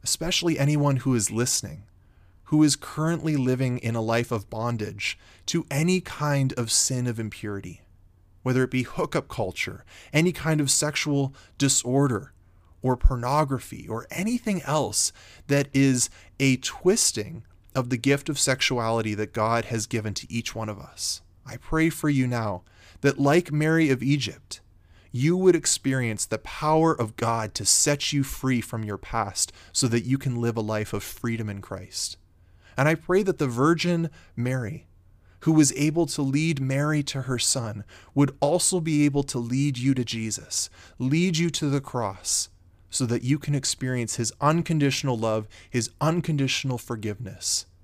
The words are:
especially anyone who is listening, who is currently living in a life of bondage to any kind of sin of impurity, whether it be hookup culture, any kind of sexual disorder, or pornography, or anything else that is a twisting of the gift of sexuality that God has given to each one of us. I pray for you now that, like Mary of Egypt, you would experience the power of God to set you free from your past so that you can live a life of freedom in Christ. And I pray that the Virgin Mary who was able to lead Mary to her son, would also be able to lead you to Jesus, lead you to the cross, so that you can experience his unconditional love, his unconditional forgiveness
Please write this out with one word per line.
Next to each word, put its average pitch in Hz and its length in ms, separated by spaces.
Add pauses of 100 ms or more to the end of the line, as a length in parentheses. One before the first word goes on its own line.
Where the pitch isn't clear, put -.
especially 170 560
anyone 143 380
who 127 180
is 110 160
listening, 110 540 (640)
who 151 180
is 143 100
currently 156 640
living 127 420
in 113 160
a 117 80
life 117 300
of 107 180
bondage 110 680 (300)
to 170 240
any 170 300
kind 143 540
of 117 180
sin 123 340
of 117 140
impurity, 101 640 (600)
whether 127 220
it 123 60
be 127 120
hookup - 460
culture, - 560 (280)
any 165 200
kind 156 280
of 139 100
sexual 143 640 (240)
disorder, 131 760 (500)
or 127 140
pornography, 131 920
or 110 220
anything 208 520
else 139 500 (340)
that 143 260
is 135 380 (300)
a 135 160
twisting 123 880 (300)
of 123 160
the 131 60
gift 139 320
of 147 100
sexuality 113 760
that 104 180
God 113 340
has 113 200
given 107 280
to - 160
each - 240
one 110 140
of 104 100
us. - 440 (240)
I 110 100
pray 160 320
for 156 200
you 135 180
now 110 360 (380)
that, 139 180
like 143 340
Mary 156 380
of 127 120
Egypt, 127 580 (520)
you 151 240
would 185 180
experience 131 720
the 107 140
power 160 540
of 113 240
God 113 380
to 107 100
set - 480
you 139 120
free 131 360
from 113 220
your 104 160
past - 540 (200)
so - 140
that 117 180
you 131 140
can 123 220
live 117 160
a 117 40
life 107 320
of 104 100
freedom 113 460
in 101 120
Christ. - 560 (600)
And 135 120
I 160 60
pray 180 280
that 190 160
the 151 80
Virgin 165 640 (240)
Mary 127 520 (560)
who 160 100
was 156 220
able 156 320
to - 160
lead 143 380
Mary 139 420
to 139 200
her 127 160
son, 110 460 (300)
would 139 260
also 170 400
be 151 240
able 143 200
to 131 140
lead 127 400
you 131 160
to 123 100
Jesus, - 680 (280)
lead 160 380
you 170 140
to - 180
the 139 120
cross, 107 680 (420)
so - 160
that 120 160
you 139 160
can 147 160
experience 127 600
his 117 240
unconditional 147 760
love, 110 320 (200)
his 117 220 (100)
unconditional 143 800
forgiveness 104 880 (180)